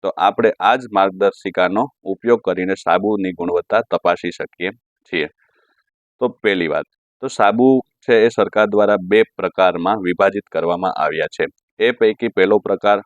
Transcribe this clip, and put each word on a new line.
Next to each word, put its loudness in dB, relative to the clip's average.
તો -4
આપણે 0
આ 2
જ -6
માર્ગદર્શિકાનો -2
ઉપયોગ 0
કરીને -4
સાબુની -2
ગુણવત્તા -4
તપાસી -4
શકીએ -8
છીએ. -4
તો -2
પહેલી -2
વાત, -4
તો -8
સાબુ 2
છે 6
એ 4
સરકાર 0
દ્વારા 2
બે 4
પ્રકારમાં -2
વિભાજિત -2
કરવામાં -4
આવ્યા -4
છે. -4
એ 2
પૈકી 0
પહેલો 2
પ્રકાર 0